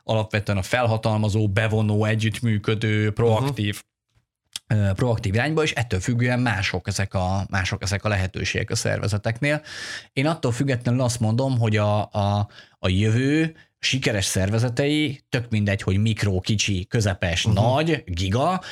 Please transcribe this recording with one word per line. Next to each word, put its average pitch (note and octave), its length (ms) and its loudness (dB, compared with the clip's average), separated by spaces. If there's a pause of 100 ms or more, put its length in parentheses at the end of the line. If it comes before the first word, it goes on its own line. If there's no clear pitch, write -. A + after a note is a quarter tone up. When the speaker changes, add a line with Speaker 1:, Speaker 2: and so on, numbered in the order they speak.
Speaker 1:
alapvetően G#2 540 -2
a F#2+ 40 0
felhatalmazó, A2 880 2
bevonó, G#2+ 560 2
együttműködő, G#2+ 1040 0
proaktív, A2 680 0 (880)
Speaker 2:
Mhm. A2 120 0
Speaker 1:
ö, G2+ 140 2
proaktív G#2+ 400 0
irányba, D3+ 300 0
és D3+ 80 0
ettől A2+ 280 -2
függően B2 400 0
mások G2+ 480 -2
ezek G2 260 -4
a, F#2+ 360 0
mások F#2+ 340 -2
ezek F#2+ 200 -4
a - 40 -2
lehetőségek F#2+ 640 -2
a - 60 -4
szervezeteknél. G#2+ 840 -2 (520)
Én C3+ 140 0
attól D#3+ 240 0
függetlenül B2 500 0
azt A#2+ 180 0
mondom, A#2+ 400 2
hogy A2 180 2
a, G#2 240 2
a, G2+ 460 0 (320)
a F#2 100 0
jövő C3 680 2 (240)
sikeres B2 460 0
szervezetei, B2+ 1040 0
tök A#2+ 200 -2
mindegy, G#2 320 0
hogy F#2+ 160 0
mikro, G#2 420 2
kicsi, G2+ 460 -2
közepes, F#2+ 600 0
Speaker 2:
Mhm. A2 80 2
Speaker 1:
nagy, C3 520 2
giga, G#2+ 560 0 (100)